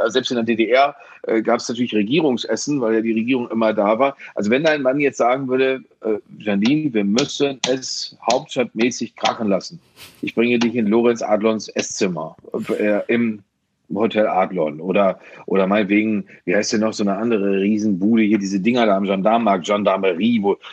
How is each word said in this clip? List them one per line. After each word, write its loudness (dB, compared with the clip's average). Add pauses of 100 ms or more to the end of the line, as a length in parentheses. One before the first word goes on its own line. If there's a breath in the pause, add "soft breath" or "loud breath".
selbst -2
in -4
der -2
D 0
D 0
R, 4 (300 loud breath)
äh, 0
gab's -2
natürlich -4
Regierungsessen, -2
weil 0
ja 2
die 0
Regierung -2
immer 0
da 2
war. 0 (200 loud breath)
Also -2
wenn 2
dein 2
Mann 0
jetzt 0
sagen 0
würde, 0 (200)
äh, -2 (200)
Janine, 0
wir 0
müssen 0 (100)
es -6 (140)
hauptstadtmäßig -2
krachen -2
lassen. -4 (420 loud breath)
Ich -8
bringe 2
dich 0
in 0
Lorenz 2
Adlons 0
Esszimmer, -4 (420)
äh, 0
im 0 (500)
Hotel 2
Adlon -2
oder, 2 (280 loud breath)
oder 2
meinetwegen, 2 (200 loud breath)
wie 0
heißt 0
denn 0
noch 0
so -6
eine 0
andere 0
Riesenbude 2
hier, 4
diese -2
Dinger 2
da 4
am 0
Gendarmenmarkt, 2
Gendarmerie, 2
wo 2 (160 loud breath)